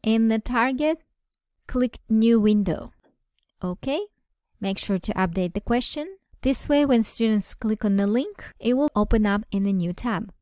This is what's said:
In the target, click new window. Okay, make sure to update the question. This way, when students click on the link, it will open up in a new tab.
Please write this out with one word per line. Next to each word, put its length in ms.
In 260
the 100
target, 600
click 320
new 320
window. 520
Okay, 440
make 180
sure 200
to 160
update 400
the 60
question. 560
This 260
way, 160
when 180
students 520
click 300
on 120
the 100
link, 380
it 160
will 220
open 300
up 260
in 120
a 80
new 200
tab. 500